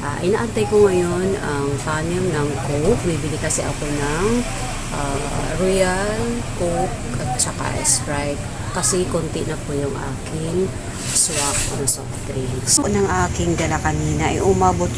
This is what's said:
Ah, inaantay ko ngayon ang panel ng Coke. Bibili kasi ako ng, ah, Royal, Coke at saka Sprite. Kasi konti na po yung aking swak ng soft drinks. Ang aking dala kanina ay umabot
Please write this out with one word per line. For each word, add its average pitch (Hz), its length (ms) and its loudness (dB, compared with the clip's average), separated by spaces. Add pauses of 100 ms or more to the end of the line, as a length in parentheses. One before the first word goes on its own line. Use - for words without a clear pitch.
Ah, 143 180 -4
inaantay 220 480 2
ko 208 160 8
ngayon 180 560 2
ang 143 240 -2 (160)
panel 160 400 0
ng 151 280 0 (200)
Coke. 156 380 2
Bibili 151 340 -2
kasi - 240 -2
ako 143 240 -4
ng, 165 560 0 (480)
ah, 143 240 -2 (400)
Royal, 190 640 2 (400)
Coke 170 360 -2 (200)
at 156 240 -2
saka - 240 -2 (160)
Sprite. 143 560 0 (400)
Kasi 180 320 0
konti 160 400 -2
na 156 160 -2
po 151 80 -4
yung 143 240 -2
aking 160 720 -2 (320)
swak 143 560 0 (240)
ng 135 80 0
soft 123 240 -2 (160)
drinks. 131 480 0
Ang 202 320 2 (160)
aking 170 320 0
dala 156 240 0
kanina 156 480 0
ay 165 80 0
umabot 180 600 4